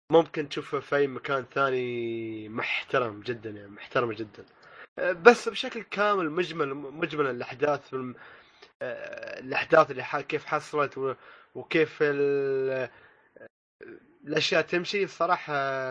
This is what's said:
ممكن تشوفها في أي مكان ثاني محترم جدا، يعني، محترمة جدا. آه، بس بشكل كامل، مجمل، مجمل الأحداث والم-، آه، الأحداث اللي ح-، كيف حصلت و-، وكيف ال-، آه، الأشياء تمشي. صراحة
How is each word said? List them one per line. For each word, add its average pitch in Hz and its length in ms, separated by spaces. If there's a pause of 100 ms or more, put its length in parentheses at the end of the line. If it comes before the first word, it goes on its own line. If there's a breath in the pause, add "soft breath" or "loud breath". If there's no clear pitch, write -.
(120)
ممكن 160 360
تشوفها 143 320
في 143 160
أي 143 100
مكان 131 380
ثاني 117 1040
محترم 113 720
جدا، 110 300
يعني، 104 180
محترمة 110 460
جدا. 104 300 (540 loud breath)
آه، 175 140
بس 220 360
بشكل 240 340
كامل، 196 480
مجمل، 156 440
مجمل 147 520
الأحداث 131 680
والم-، 127 220 (640 loud breath)
آه، - 580
الأحداث 143 500
اللي 127 120
ح-، 143 180
كيف 143 260
حصلت 147 520
و-، 131 160 (400 loud breath)
وكيف 151 480
ال-، 139 680
آه، 131 200 (1400 soft breath)
الأشياء 156 360
تمشي. 180 440
صراحة 170 480 (360)